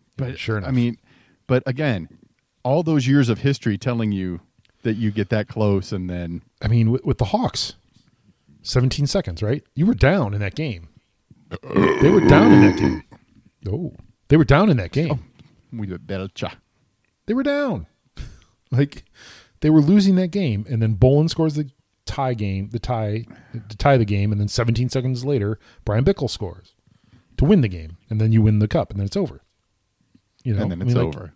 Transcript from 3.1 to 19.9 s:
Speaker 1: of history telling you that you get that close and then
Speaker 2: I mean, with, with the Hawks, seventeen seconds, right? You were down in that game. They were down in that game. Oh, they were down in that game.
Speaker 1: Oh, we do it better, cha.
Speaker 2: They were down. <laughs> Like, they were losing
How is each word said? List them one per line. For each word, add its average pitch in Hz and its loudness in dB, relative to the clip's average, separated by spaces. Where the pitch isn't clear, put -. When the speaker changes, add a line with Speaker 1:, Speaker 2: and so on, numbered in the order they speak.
Speaker 1:
of 110 0
history 127 -2
telling 117 -4
you 92 -6
that 110 -2
you 107 -2
get 104 -4
that 107 -2
close 101 -2
and 92 -8
then 87 -8
Speaker 2:
I - -6
mean, 113 2
with, 127 -2
with 139 -2
the 113 0
Hawks, - -4
seventeen 131 0
seconds, 104 -4
right? 117 -4
You 156 0
were 226 2
down 127 0
in 101 -4
that 98 -6
game. 101 -8
They - 6
were 196 6
down 98 8
in 101 8
that 101 4
game. - -2
Oh, 139 -6
they 143 6
were 156 6
down 165 4
in 131 2
that 87 -6
game. 156 -2
Speaker 1:
Oh, 131 -4
we 110 -8
do 92 -8
it - -14
better, 98 -8
cha. - -10
Speaker 2:
They 220 -2
were 269 -2
down. 277 -4
<laughs> - -14
Like, 139 -2
they 151 0
were 156 6
losing 190 4